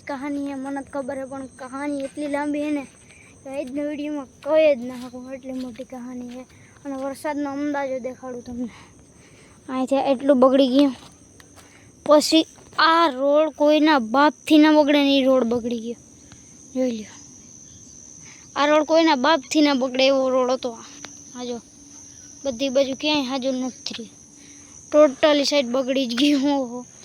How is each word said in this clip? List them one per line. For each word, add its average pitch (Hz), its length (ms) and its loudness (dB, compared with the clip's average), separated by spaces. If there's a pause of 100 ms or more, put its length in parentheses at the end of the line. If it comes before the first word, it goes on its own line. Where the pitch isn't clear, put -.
કહાની 285 400 -8
છે. 277 80 -8
મને 277 260 -8
જ 269 40 -14
ખબર 269 300 -10
છે, 269 100 -10
પણ 269 220 -12
કહાની 269 540 -10
એટલી 285 260 -8
લાંબી 294 340 -4
છે 302 100 -4
ને 285 120 -4 (600)
કે 277 60 -18
આજના 269 340 -8
વીડિયોમાં 294 460 -8 (140)
કહી 302 320 4
જ 233 100 -10
ના 254 160 -10
શકું, 254 320 -14
એટલી 262 180 -14
મોટી 254 320 -10
કહાની 247 460 -14
છે. 247 140 -16 (420)
અને 277 100 -8
વરસાદનો 277 560 -6
અંદાજો 277 480 -4
દેખાડું 247 420 -12
તમને. 240 280 -10 (1000)
અહીંથી 262 260 -2
એટલું 269 440 2
બગડી 262 280 6
ગયું. 269 280 4 (1080)
પછી 311 400 4 (320)
આ 330 300 4
રોડ 285 460 2
કોઈના 302 460 4
બાપથી 277 580 2
ના 302 140 8
બગડે 294 320 6
ને 277 140 4
એ 269 80 4
રોડ 262 180 4
બગડી 233 360 -4
ગયો. 233 160 -10 (800)
જોઈ 254 160 -2
લ્યો. 214 240 -12 (1400)
આ 277 100 -2
રોડ 302 180 2
કોઈના 320 320 2
બાપથી 302 460 0
ના 294 120 4
બગડે 262 320 0
એવો 262 240 2
રોડ 254 220 0
હતો. 247 260 -6 (580)
આ 247 100 -12
જો, 240 160 -10 (840)
બધી 269 260 -4
બાજુ 262 260 0
ક્યાંય 302 280 -2
હાજુ 262 280 -4
નથી 254 420 -6
રહ્યું. 214 220 -14 (760)
ટોટલી 294 540 4
સાઈડ 277 260 -2
બગડી 262 360 -2
જ 233 80 -6
ગયું. 285 360 2
ઓહો. 247 340 -4 (200)